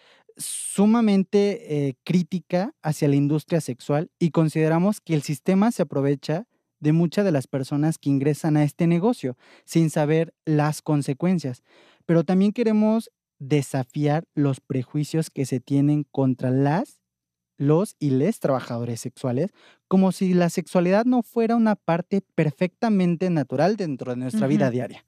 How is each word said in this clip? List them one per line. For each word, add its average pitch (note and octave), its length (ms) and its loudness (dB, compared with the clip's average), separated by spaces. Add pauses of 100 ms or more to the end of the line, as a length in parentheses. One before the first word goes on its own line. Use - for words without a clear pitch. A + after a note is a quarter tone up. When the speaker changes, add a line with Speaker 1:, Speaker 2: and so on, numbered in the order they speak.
(640)
Speaker 1:
sumamente, G3+ 1200 0
eh, C3 160 -6
crítica F3+ 680 -2 (100)
hacia D#3 240 -2
la C#3+ 80 2
industria D3 460 0
sexual D3 580 -4
y F3 120 0
consideramos E3 680 0
que E3 140 -4
el D3 60 0
sistema F#3+ 500 0
se F#3 120 -4
aprovecha D3 600 -2 (340)
de D3+ 140 2
muchas E3+ 320 2
de F#3 60 2
las D#3 160 -2
personas D3 500 -2
que - 120 -4
ingresan C#3+ 480 0
a D3+ 60 4
este D3 220 -2
negocio E3+ 520 0 (280)
sin D#3+ 240 2
saber D#3 440 0 (120)
las D3+ 360 0
consecuencias. D3 800 -2 (420)
Pero E3 180 4
también F#3+ 280 2
queremos A3 600 0 (280)
desafiar D3 920 -2
los C#3+ 260 0
prejuicios D3+ 720 -4
que C#3 160 -6
se B2+ 140 -4
tienen C#3+ 500 0
contra C3 420 -2
las, C#3+ 500 -2 (560)
los D#3 420 0
y D3 120 0
les C#3 280 0
trabajadores A#2+ 600 -4
sexuales, B2+ 520 -4 (360)
como F#3+ 240 4
si F#3 220 0
la F3 160 2
sexualidad F#3 560 0
no B3 180 2
fuera A3+ 320 -2
una A3 200 2
parte F3 460 -2 (140)
perfectamente F3+ 920 0
natural D#3+ 480 0
dentro C#3 340 -6
de B2 60 -6
nuestra C3 300 -2
vida C#3+ 180 2
Speaker 2:
Ujú. A#2+ 80 0
Speaker 1:
diaria. A#2 340 -8